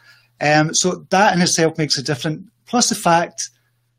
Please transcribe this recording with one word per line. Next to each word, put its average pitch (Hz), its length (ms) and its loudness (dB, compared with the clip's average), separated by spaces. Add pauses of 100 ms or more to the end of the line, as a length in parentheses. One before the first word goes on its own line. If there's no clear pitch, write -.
(380)
Um, 151 360 2
so 165 340 -2
that 190 260 4
in 170 60 0
itself 160 380 0
makes 151 180 -2
a 139 60 -6
difference. 151 400 -6 (240)
Plus 240 240 0
the 233 40 -4
fact 170 540 -2 (500)